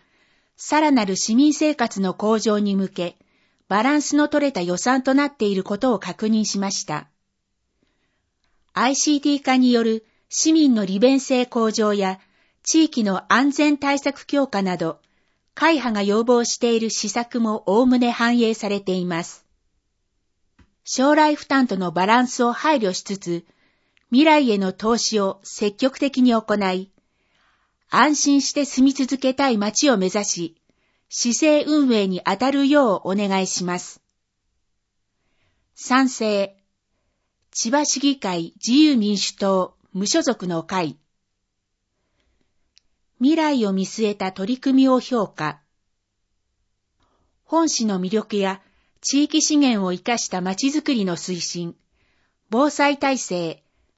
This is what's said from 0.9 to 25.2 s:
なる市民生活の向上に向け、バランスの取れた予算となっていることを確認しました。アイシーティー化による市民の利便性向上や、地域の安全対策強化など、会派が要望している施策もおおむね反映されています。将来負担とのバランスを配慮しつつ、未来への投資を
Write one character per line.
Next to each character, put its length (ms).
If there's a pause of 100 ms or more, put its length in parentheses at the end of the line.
な 140
る 100
市 200
民 180
生 220
活 260
の 140
向 240
上 180
に 180
向 140
け、 280 (500)
バ 160
ラ 120
ン 60
ス 140
の 120
取 200
れ 40
た 100
予 160
算 260
と 100
な 120
っ 100
て 100
い 80
る 100
こ 140
と 160
を 60
確 280
認 180
し 120
ま 140
し 140
た。 240 (1600)
ア 160
イ 60
シ 220
ー 40
テ 80
ィ 100
ー 20
化 160
に 140
よ 120
る 220 (240)
市 240
民 200
の 120
利 140
便 200
性 260
向 260
上 220
や、 260 (440)
地 220
域 180
の 280
安 200
全 260
対 220
策 260
強 220
化 140
な 160
ど、 220 (540)
会 220
派 180
が 100
要 200
望 200
し 160
て 160
い 40
る 100
施 200
策 300
も 260
お 160
お 40
む 120
ね 140
反 280
映 140
さ 160
れ 100
て 140
い 120
ま 180
す。 220 (1400)
将 320
来 200
負 120
担 200
と 100
の 140
バ 140
ラ 160
ン 60
ス 160
を 100
配 260
慮 140
し 100
つ 140
つ、 280 (640)
未 140
来 280
へ 60
の 140
投 260
資 220
を 240